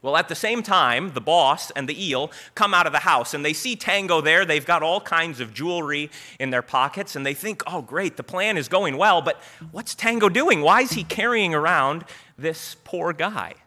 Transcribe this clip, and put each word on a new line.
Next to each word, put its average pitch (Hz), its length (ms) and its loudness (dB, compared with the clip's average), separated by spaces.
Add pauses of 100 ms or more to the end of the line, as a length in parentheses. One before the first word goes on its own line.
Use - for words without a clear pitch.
Well, 139 160 0
at 170 120 0
the 165 60 -6
same 226 280 -4
time, 165 500 2
the 127 80 -6
boss 147 500 2
and 135 160 -6
the 151 160 -8
Eel 143 280 -4 (240)
come 202 180 2
out 175 140 6
of 147 40 -2
the 147 100 2
house, 147 340 2
and 143 100 -4
they 151 80 0
see 240 220 -6
Tango 185 440 0
there. 156 260 4
They've 151 200 0
got 170 160 2
all 165 180 0
kinds 165 400 -2
of 110 140 -10
jewelry 147 560 -4 (300)
in 131 100 -4
their 123 140 0
pockets, 139 520 -2
and 135 80 -8
they 139 120 -4
think, 202 320 -8
"Oh, 170 160 -6
great, 156 340 -6
the 135 60 -10
plan 190 340 -2
is 135 100 -6
going 170 300 0
well, 180 240 6
but 151 180 -2 (320)
what's 175 220 -10
Tango 226 340 2
doing? 208 340 4
Why 180 200 6
is 262 120 0
he 220 100 -4
carrying 208 500 0
around 156 500 2 (320)
this 156 480 -8
poor 170 300 -4
guy?" 151 400 -4 (140)